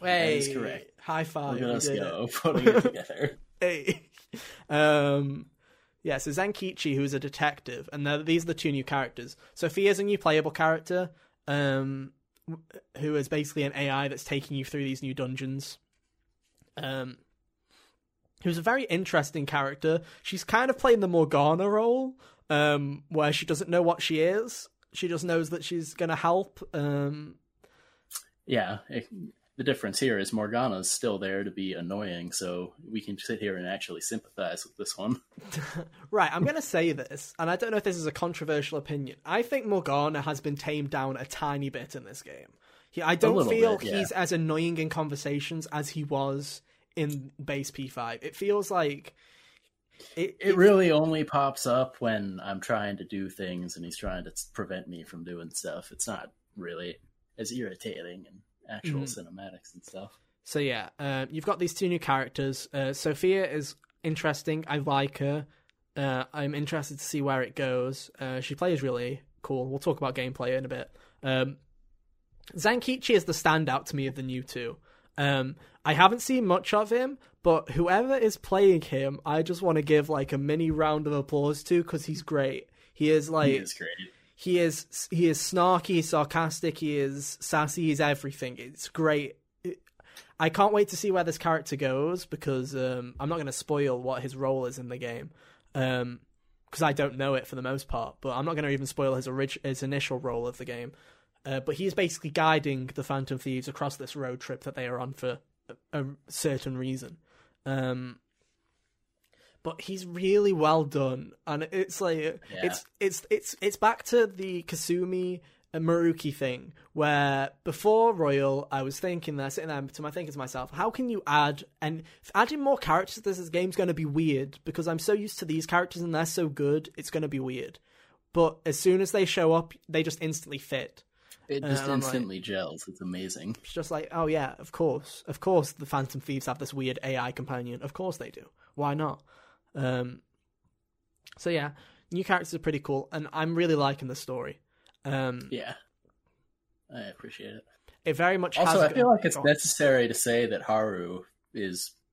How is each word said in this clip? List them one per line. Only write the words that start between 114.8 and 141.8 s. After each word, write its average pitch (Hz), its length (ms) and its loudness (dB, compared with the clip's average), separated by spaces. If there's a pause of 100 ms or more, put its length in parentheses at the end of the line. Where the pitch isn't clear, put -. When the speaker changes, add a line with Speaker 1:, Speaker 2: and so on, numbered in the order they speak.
Speaker 2:
and 160 120 -2
Maruki 165 500 4
thing, 127 380 -4 (200)
where 143 580 2 (140)
before 220 480 4
Royal, 139 580 2
I 135 120 -2
was 139 180 -6
thinking 170 360 -4
there, 135 140 -4
sitting 160 180 -8
there 143 140 -4
to 135 200 -12
my, 151 100 -6
thinking 156 200 -8
to 143 60 -10
myself, 131 320 -8
"How 185 200 0
can 254 200 -4
you 214 160 -2
add, 147 380 4 (180)
and 160 220 -4 (300)
adding 247 260 4
more 277 180 4
characters 170 380 2
to 220 60 -14
this 180 280 -4
game's 180 260 0
gonna 180 180 2
be 160 100 -2
weird, 143 600 0
because 160 220 -4
I'm 165 140 0
so 185 120 2
used 208 280 -2
to 185 40 -6
these 160 220 -2
characters 175 360 2
and 170 120 -2
they're 160 120 0
so 160 220 0
good, 143 480 0
it's - 140 -12
gonna 156 180 -2
be 139 120 -4
weird." 127 380 -6 (540)
But 160 320 4
as 147 140 -2
soon 185 220 4
as 190 100 0
they 196 140 4
show 165 280 4
up, 165 220 2 (140)
they 160 160 0
just 160 180 -6
instantly 156 360 -6
fit. - 440 -8 (460)
Speaker 1:
It 143 160 -2
Speaker 2:
Uh, 151 40 -2
Speaker 1:
just 139 160 0
Speaker 2:
and 139 80 0
I'm 131 80 2
like, 135 80 -4
Speaker 1:
instantly 110 320 -4
gels. 90 480 -6
It's - 120 -16
amazing. 92 640 -8
Speaker 2:
it's - 100 -18
just 160 180 -6
like, 156 220 -6
"Oh 165 160 0
yeah, 151 300 0
of - 140 -18
course. - 540 -2
Of - 140 -8
course 170 320 4
the 147 140 -12
Phantom 139 340 -4
Thieves 135 260 -6
have 127 140 -6
this 131 120 -10
weird 131 300 -4
A 131 160 -4
I 123 140 -4
companion. 123 500 -8
Of 139 120 -8
course 185 220 -6
they - 140 -12
do. - 180 -20 (280)
Why 143 180 0
not?" 151 280 -4 (520)
Um, 127 480 -2 (1160)
so 175 120 -2
yeah, 147 220 -2 (380)